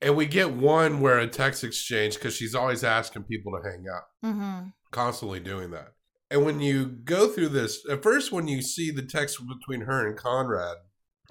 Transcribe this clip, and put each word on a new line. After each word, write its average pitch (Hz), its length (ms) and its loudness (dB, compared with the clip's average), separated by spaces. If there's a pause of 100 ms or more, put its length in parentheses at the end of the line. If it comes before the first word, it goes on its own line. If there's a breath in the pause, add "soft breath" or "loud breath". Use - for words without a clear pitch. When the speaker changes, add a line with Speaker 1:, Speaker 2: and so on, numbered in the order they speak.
Speaker 1:
And 143 140 4
we 151 120 2
get 165 260 2
one 151 480 4
where 131 180 6
a 117 80 2
text 135 380 -2
exchange, 107 520 0
'cause 120 160 -4
she's 113 220 -4
always 127 300 0
asking 113 400 -2
people 101 260 -8
to 98 180 -6
hang 92 140 -12 (100)
out. 87 100 -10 (200)
Speaker 2:
Mm-hmm. 202 440 -6 (240)
Speaker 1:
Constantly 120 500 -4
doing 92 300 -8
that. 80 180 -14 (420)
And 143 140 6
when 147 160 0
you 139 240 2
go 131 420 2
through 185 220 0
this, 123 400 -2
at 139 120 -2
first 262 300 2
when 170 160 -2
you 135 140 -2
see 160 300 -4
the 139 140 -6
text 143 400 -4
between 127 360 -8
her 127 260 0
and 107 100 -4
Conrad, 113 600 -2 (540)